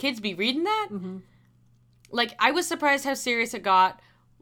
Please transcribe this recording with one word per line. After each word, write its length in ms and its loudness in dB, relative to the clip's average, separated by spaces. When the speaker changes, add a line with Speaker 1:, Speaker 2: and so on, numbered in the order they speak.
Speaker 1:
kids 140 -2
be 140 -4
reading 320 0
that?" 260 -2
Speaker 2:
Mm-hmm. 280 -10
Speaker 1:
Like, 280 -2
I 140 4
was 140 0
surprised 380 0
how 100 -2
serious 400 -2
it 80 -10
got 380 4